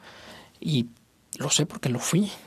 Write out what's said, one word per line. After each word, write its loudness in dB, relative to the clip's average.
Y 2
lo -2
sé 4
porque -4
lo 0
fui, 2